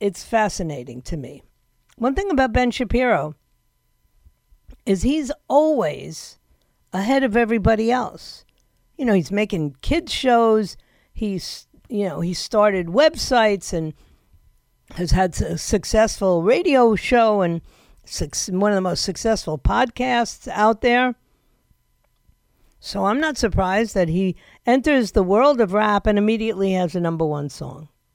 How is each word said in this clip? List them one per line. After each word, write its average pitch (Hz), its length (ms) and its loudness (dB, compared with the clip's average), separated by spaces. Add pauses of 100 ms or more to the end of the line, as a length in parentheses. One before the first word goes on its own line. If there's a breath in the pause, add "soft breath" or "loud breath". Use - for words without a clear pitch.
it's 202 240 -6
fascinating 151 760 -4
to - 140 -8
me. 139 260 -14 (540)
One 254 180 -2
thing 392 160 -2
about 262 220 2
Ben 247 180 2
Shapiro 214 680 -2 (1500)
is 196 180 0
he's 269 280 -2 (180)
always 208 920 0 (560)
ahead 247 300 2
of 214 120 -2
everybody 226 540 2
else. - 540 -6 (520)
You 285 80 -6
know, 233 80 2
he's 185 200 2
making 190 500 -2
kids 330 300 -2
shows. 226 640 2 (360)
He's, - 540 -8 (220)
you 202 200 -2
know, 156 120 -6
he 175 120 -2
started 202 540 0
websites 220 840 2
and 160 200 -4 (1000)
has 170 180 -6
had 185 320 2
a 170 160 -4
successful 202 840 2
radio 254 520 4
show 220 480 2
and 170 180 -2 (440 soft breath)
suc-, - 440 -8
one 196 220 0
of 208 60 2
the 190 40 2
most 175 220 -4
successful 185 560 -2
podcasts 240 920 -2
out 220 320 2
there. 247 360 2 (1600)
So 196 280 -6
I'm 220 120 0
not 302 200 -4
surprised 202 560 -2
that 180 140 0
he 180 280 -2 (280 soft breath)
enters 254 480 2
the 208 100 2
world 233 380 4
of 190 120 2
rap 208 340 0
and 208 120 2
immediately 208 540 0
has 180 220 -2
a 175 60 -2
number 165 240 -2
one 147 240 -4
song. 143 400 -14 (260)